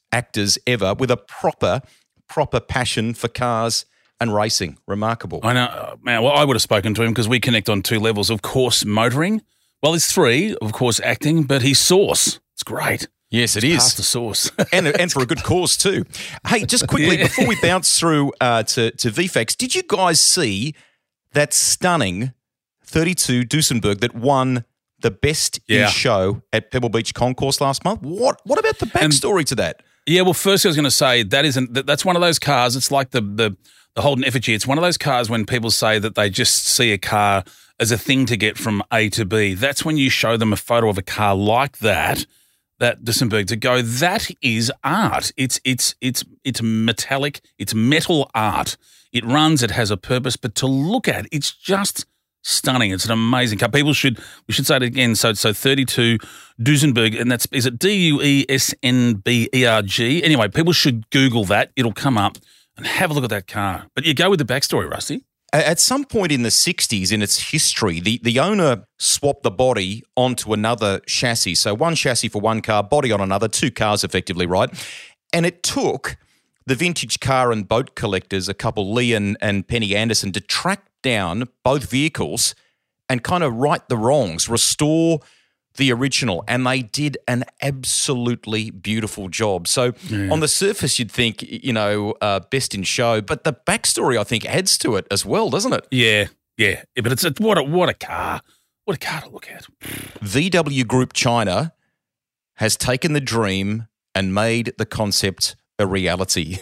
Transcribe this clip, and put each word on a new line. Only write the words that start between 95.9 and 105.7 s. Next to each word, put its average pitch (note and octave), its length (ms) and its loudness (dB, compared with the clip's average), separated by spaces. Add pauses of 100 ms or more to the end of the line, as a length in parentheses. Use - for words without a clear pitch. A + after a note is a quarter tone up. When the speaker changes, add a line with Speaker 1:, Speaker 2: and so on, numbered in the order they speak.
Speaker 2:
Yeah, G#2+ 380 4 (280)
yeah. G2+ 260 0 (140)
Yeah, B2 60 -2
but A2+ 100 0
it's - 120 -2
a, E3 140 0
what G#3+ 200 2
a, D3 40 0
what D#3 280 0
a G2 40 -4
car. F2 460 -8 (460)
What F#3 100 -2
a - 40 -12
car D#3 220 -8
to - 60 -20
look - 220 -20
at. - 160 -20 (560)
Speaker 1:
V A#2 280 0
W D3 340 2
Group B2+ 280 0
China A#2 600 0 (800)
has A2 220 -2
taken C3+ 360 -2
the C#3+ 80 0
dream A2 640 -2 (280)
and F#2+ 200 0
made A2+ 440 0
the G#2+ 80 -2
concept - 680 -2 (220)